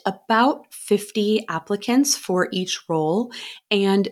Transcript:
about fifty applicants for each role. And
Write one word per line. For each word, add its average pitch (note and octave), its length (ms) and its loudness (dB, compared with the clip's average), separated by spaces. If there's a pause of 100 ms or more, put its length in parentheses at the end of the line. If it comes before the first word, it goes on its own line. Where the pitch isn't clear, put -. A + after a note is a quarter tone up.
about A3+ 680 0
fifty G#3 720 -2
applicants G3+ 680 0
for F3+ 340 0
each F#3 380 -4
role. E3+ 440 0 (380)
And G3 420 2